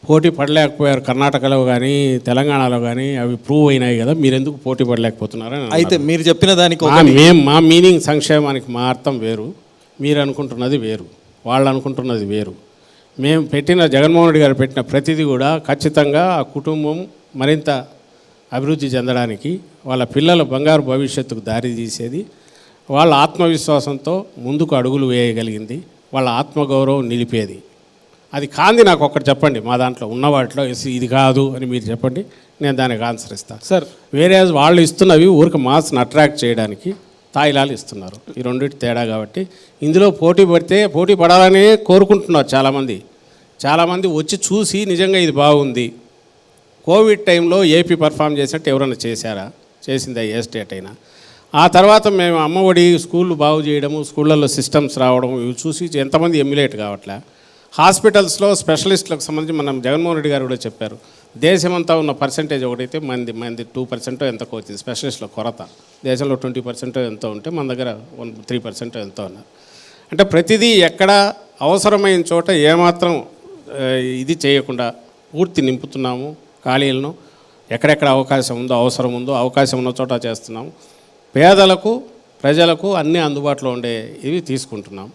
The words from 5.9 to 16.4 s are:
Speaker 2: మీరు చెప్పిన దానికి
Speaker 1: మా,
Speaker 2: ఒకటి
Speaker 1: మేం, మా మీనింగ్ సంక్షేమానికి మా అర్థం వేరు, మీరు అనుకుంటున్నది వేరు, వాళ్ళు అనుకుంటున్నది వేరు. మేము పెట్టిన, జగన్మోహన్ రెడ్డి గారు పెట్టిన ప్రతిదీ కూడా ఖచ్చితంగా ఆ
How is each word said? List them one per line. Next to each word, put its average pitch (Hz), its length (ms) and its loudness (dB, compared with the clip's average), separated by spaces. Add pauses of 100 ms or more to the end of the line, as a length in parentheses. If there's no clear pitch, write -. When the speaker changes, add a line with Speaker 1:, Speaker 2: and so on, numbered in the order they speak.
Speaker 2:
మీరు 156 240 -2
చెప్పిన 170 320 4
దానికి 170 320 2
Speaker 1:
మా, 151 100 4
Speaker 2:
ఒకటి 156 160 8
Speaker 1:
మేం, 151 340 8
మా 147 140 6
మీనింగ్ 165 420 6
సంక్షేమానికి 147 680 0
మా 120 100 -4
అర్థం 127 380 -2
వేరు, 113 340 -6 (480)
మీరు 147 180 0
అనుకుంటున్నది 135 580 -4
వేరు, 110 280 -6 (400)
వాళ్ళు 131 240 2
అనుకుంటున్నది 127 560 -4
వేరు. 101 400 -6 (540)
మేము 151 260 0
పెట్టిన, 147 400 0
జగన్మోహన్ 156 420 4
రెడ్డి 151 120 4
గారు 143 140 4
పెట్టిన 131 280 -2
ప్రతిదీ 156 420 -2
కూడా 139 340 0
ఖచ్చితంగా 151 680 0
ఆ 175 160 0